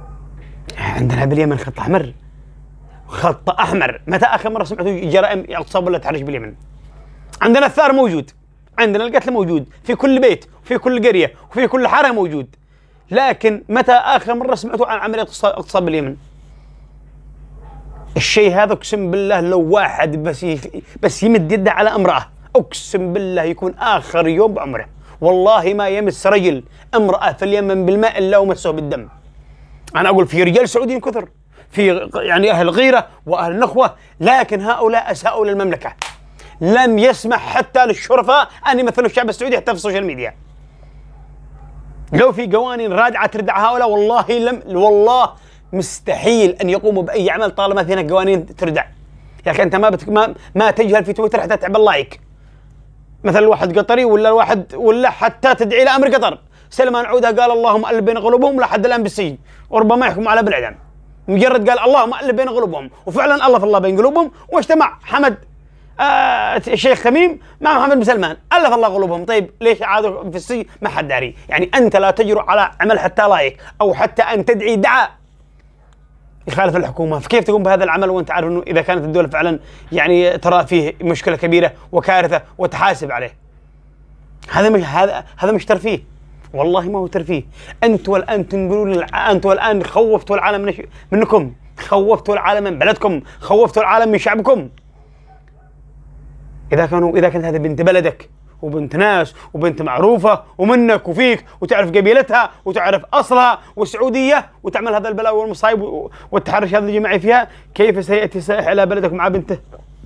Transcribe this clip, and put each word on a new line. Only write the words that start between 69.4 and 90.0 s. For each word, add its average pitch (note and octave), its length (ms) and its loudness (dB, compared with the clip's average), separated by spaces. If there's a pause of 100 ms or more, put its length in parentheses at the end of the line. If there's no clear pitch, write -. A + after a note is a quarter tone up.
ليش A3+ 200 2
عادوا G3+ 500 -2
في E3 40 -10
السجن؟ A3 300 -8 (160)
ما G#3 80 -4
حد D3 180 -6
داري. B2+ 280 -4 (140)
يعني F3+ 260 -2
أنت A#3 200 4
لا F#3+ 160 4
تجرؤ G#3+ 380 0
على G3 300 2
عمل G#3 200 2
حتى G3+ 280 0
لايك D#3 300 2 (240)
أو G3 120 2
حتى F3 280 -2
أن G3 240 -2
تدعي A3 300 0
دعاء A#3 360 0 (1400)
يخالف F3+ 280 0
الحكومة، D#3 440 -4
فكيف A3+ 240 0
تقوم G#3 200 0
بهذا F#3+ 200 2
العمل F#3 260 0
وأنت F3+ 220 -4
عارف E3+ 160 -2
أنه F3 200 -4
إذا E3 140 0
كانت F3 240 -2
الدولة D#3 220 0
فعلًا D#3 320 -2 (320)
يعني F3 460 2
ترى F3 300 2
فيه E3 340 0
مشكلة E3 340 -2
كبيرة E3+ 380 0 (180)
وكارثة E3+ 500 0 (160)
وتحاسب E3+ 540 -2
عليه؟ B2 220 -8 (1200)
هذا G3 180 2
مش، G3+ 140 2
هذا، E3 420 -2 (120)
هذا F#3+ 140 -2
مش G3+ 140 -4
ترفيه. G3 380 -2 (500)
والله F3 360 -2
ما G3+ 100 -4
هو F#3 80 -6
ترفيه. E3 360 -4 (400)
أنتوا G3+ 340 0
الآن F#3+ 300 -4
تنقلون G3 460 -2
الع-، F3+ 380 -2
أنتوا F#3+ 220 2
الآن G#3 300 -2
خوفتوا G#3+ 520 0